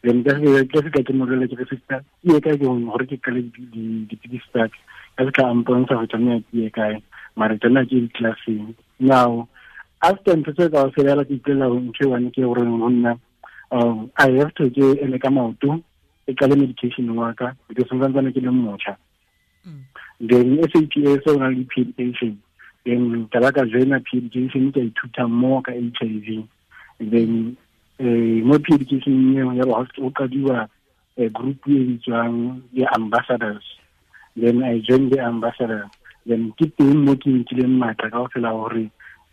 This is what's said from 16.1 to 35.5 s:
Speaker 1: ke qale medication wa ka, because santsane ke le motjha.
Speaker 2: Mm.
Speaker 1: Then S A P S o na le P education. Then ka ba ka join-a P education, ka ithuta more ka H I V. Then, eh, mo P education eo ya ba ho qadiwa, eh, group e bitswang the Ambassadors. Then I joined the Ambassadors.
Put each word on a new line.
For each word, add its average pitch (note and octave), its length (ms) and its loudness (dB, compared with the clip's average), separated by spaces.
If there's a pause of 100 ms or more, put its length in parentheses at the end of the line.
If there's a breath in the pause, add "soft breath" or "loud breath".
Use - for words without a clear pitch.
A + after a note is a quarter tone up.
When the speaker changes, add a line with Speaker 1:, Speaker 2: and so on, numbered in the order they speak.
Speaker 1:
ke B2+ 80 -6
qale C#3 240 2
medication B2 560 -2
wa A#2 160 -2
ka, B2+ 240 -8 (100)
because A#2+ 220 -2
santsane C3+ 400 0
ke B2+ 160 -4
le B2+ 80 0
motjha. G#2 400 -2 (720)
Speaker 2:
Mm. C#3+ 240 -20 (320 loud breath)
Speaker 1:
Then B2 400 4
S E3 160 2
A D#3 80 6
P D3 240 0
S C#3 180 2
o D3+ 140 4
na C3 80 0
le B2+ 160 -2
P B2+ 160 -6
education. A#2+ 560 -4 (480 loud breath)
Then A#2+ 480 -2
ka A#2+ 80 0
ba C3+ 120 4
ka C3+ 120 2
join-a B2+ 400 2
P B2+ 160 -4
education, C3 500 -2
ka C3+ 140 -2
ithuta A#2+ 460 -6
more B2+ 320 2
ka C3 100 -8
H A#2+ 300 -6
I A2 180 -4
V. A2 240 -8 (560 loud breath)
Then, A2+ 560 0 (420)
eh, A#2 460 0
mo C#3+ 140 6
P D3+ 160 4
education C3 580 2
eo C3 240 0
ya B2+ 80 2
ba A#2+ 160 0
ho C3 320 -8
qadiwa, C3 560 -2 (480)
eh, A#2 160 -2
group C3 340 -8
e C3+ 220 2
bitswang A#2 720 -4 (140)
the B2+ 100 0 (100)
Ambassadors. A2+ 720 -2 (720 soft breath)
Then A#2+ 240 2
I A#2 180 -2
joined B2+ 320 2
the C3+ 80 0
Ambassadors. A#2 680 -4 (380 soft breath)